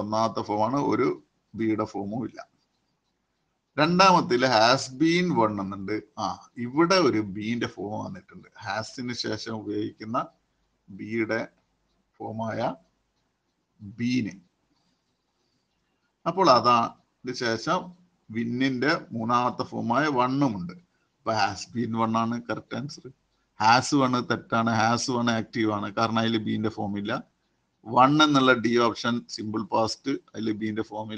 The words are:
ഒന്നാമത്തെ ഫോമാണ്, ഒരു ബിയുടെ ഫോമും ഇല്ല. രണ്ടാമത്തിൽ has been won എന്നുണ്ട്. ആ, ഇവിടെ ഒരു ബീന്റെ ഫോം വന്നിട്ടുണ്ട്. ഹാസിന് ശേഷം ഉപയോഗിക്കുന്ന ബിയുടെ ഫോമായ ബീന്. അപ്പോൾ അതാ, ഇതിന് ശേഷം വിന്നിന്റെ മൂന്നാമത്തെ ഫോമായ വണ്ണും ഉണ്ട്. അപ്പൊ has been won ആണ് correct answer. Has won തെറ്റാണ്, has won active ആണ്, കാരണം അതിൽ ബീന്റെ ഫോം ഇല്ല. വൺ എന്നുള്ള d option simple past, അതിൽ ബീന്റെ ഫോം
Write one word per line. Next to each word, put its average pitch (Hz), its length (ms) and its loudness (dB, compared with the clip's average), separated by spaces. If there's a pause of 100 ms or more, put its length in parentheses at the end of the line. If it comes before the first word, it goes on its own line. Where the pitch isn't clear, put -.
ഒന്നാമത്തെ 110 460 -2
ഫോമാണ്, 110 300 -2 (120)
ഒരു 120 160 2 (520)
ബിയുടെ 107 340 -2
ഫോമും 104 340 -8
ഇല്ല. - 120 -20 (1400)
രണ്ടാമത്തിൽ 165 640 4 (140)
has 123 280 4 (180)
been 170 260 4 (120)
won 107 140 2 (100)
എന്നുണ്ട്. 98 320 -6 (300)
ആ, - 20 -2 (380)
ഇവിടെ 165 420 4
ഒരു 107 160 2 (140)
ബീന്റെ 113 380 -4
ഫോം 101 280 -8
വന്നിട്ടുണ്ട്. 92 440 -16 (180)
ഹാസിന് 110 580 -8
ശേഷം 113 380 -6
ഉപയോഗിക്കുന്ന 107 600 -6 (760)
ബിയുടെ 110 420 -2 (760)
ഫോമായ 110 420 -6 (1400)
ബീന്. 120 360 -2 (1900)
അപ്പോൾ 180 180 2 (100)
അതാ, 120 200 6 (460)
ഇതിന് 127 220 -8
ശേഷം 117 340 0 (580)
വിന്നിന്റെ 127 560 0 (240)
മൂന്നാമത്തെ 120 560 0
ഫോമായ 117 320 0 (160)
വണ്ണും 131 380 0
ഉണ്ട്. 87 160 -10 (460)
അപ്പൊ 110 180 -2
has 101 200 0 (140)
been 117 260 -4
won 113 200 0
ആണ് 117 160 -2 (100)
correct - 320 -8
answer. 139 260 -12 (600)
Has 120 240 6 (100)
won 127 160 4 (160)
തെറ്റാണ്, 117 420 0 (120)
has 117 200 2 (120)
won 120 120 0 (120)
active 107 360 -2
ആണ്, 104 120 -6 (100)
കാരണം 113 240 0
അതിൽ 113 160 0 (100)
ബീന്റെ 110 300 -2
ഫോം 104 240 -6
ഇല്ല. 107 100 -6 (840)
വൺ 127 160 8 (140)
എന്നുള്ള 131 280 6 (100)
d 117 80 0 (160)
option 117 260 -2 (220)
simple 107 260 -6 (120)
past, 113 400 -2 (180)
അതിൽ 110 160 -6 (140)
ബീന്റെ 107 280 -4
ഫോം 107 280 -12